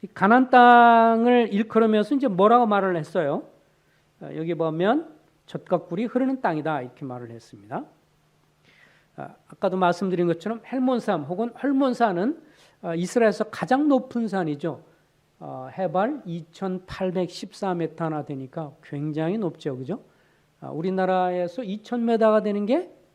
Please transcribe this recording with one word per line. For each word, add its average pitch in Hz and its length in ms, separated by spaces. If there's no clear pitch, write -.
이 196 40
가나안 247 420
땅을 233 1040
일컬으면서 220 600
이제 262 120
뭐라고 220 380
말을 190 320
했어요? 156 460
어, - 160
여기 165 180
보면 165 640
"젖과 - 400
꿀이 202 200
흐르는 262 360
땅이다." 156 400
이렇게 127 240
말을 123 260
했습니다. 117 540
아, - 200
아까도 190 300
말씀드린 175 500
것처럼 208 380
헬몬산 240 580
혹은 180 260
헐몬산은, 247 920
어, 170 120
이스라엘에서 208 500
가장 262 420
높은 254 400
산이죠. 160 540
어, 131 380
해발 190 480
이천팔백십사 185 1500
미터나 160 500
되니까 139 460
굉장히 156 540
높죠. 156 400
그죠? 135 240
아, 135 80
우리나라에서 185 960
이천 220 420
미터가 220 360
되는 208 240
게 311 260